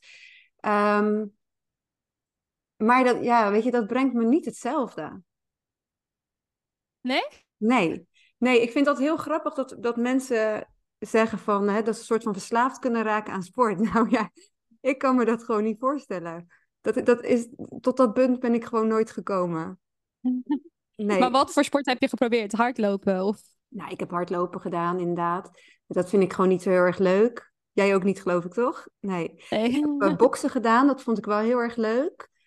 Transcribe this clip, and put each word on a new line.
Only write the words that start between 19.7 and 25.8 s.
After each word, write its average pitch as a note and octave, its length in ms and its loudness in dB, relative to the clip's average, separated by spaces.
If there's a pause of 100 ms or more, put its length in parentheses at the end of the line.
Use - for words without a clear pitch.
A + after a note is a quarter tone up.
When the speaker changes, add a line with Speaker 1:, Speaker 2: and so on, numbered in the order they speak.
Speaker 2:
<laughs> B3+ 540 -4 (220)
Speaker 1:
Nee. G#3 220 0
Speaker 2:
Maar B3 120 2
wat C4 220 0
voor D4 120 2
sport C#4+ 220 -2
heb B3 140 -2
je C4+ 80 2
geprobeerd? A3+ 440 -2
Hardlopen G3+ 720 0
of? G#3 160 -2 (280)
Speaker 1:
Nou, G3+ 220 -14
ik F#3 100 -12
heb F3+ 100 -8
hardlopen F3 500 -4
gedaan, F3 400 -4
inderdaad. F3 500 -4 (360)